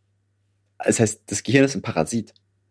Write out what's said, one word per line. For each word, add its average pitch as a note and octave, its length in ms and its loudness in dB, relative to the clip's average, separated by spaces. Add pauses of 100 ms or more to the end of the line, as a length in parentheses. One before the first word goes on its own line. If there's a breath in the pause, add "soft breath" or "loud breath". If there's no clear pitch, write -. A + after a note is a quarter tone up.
(840)
Das - 160 2
heißt, A2 280 0
das - 160 -8
Gehirn C3+ 220 4
ist C3+ 100 -4
ein F#2+ 60 -6
Parasit. G#2 520 -4 (380)